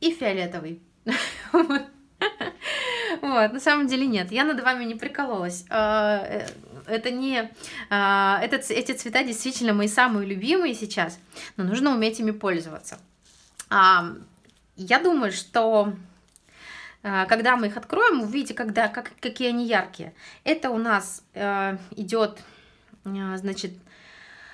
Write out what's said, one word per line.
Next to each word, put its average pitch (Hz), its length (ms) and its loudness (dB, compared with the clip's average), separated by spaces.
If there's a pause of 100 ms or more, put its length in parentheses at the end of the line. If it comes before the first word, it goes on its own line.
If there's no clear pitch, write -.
и 330 100 2
фиолетовый. 180 680 -4 (240)
<laughs> - 460 -6
Вот. 302 320 4 (1400)
Вот, 226 320 2
на 269 60 -6
самом 294 280 4
деле 262 200 0
нет, 190 240 0
я 247 120 0
над 285 200 0
вами 247 220 0
не 226 100 -6
прикололась. 220 760 -4
А, 214 560 2
э, - 220 -6 (400)
это 226 240 -4
не, 247 400 -2 (380)
а, 196 520 4
это 240 180 0
ц-, - 140 -4
эти 254 200 -2
цвета 254 300 0
действительно 240 500 -2
мои 208 140 4
самые 214 400 2
любимые 254 460 0
сейчас, 202 460 -4 (380)
но 190 60 -2
нужно 254 300 2
уметь 220 260 0
ими 214 120 0
пользоваться. 170 680 -4 (720)
А, 185 460 6 (600)
я 190 240 2
думаю, 302 320 2
что, 214 640 2 (1080)
а, 196 220 0
когда 226 300 4
мы 226 120 0
их 208 100 -4
откроем, 339 440 2
увидите, 226 320 -4
когда, 214 340 0
как, 220 320 -8
какие 247 300 -4
они 240 160 -2
яркие. 185 480 -2 (300)
Это 311 260 0
у 226 80 0
нас, 214 460 0 (100)
э, 196 440 -2 (140)
идет, 214 480 -2 (680)
э, 196 320 -6
значит, 190 360 -6 (800)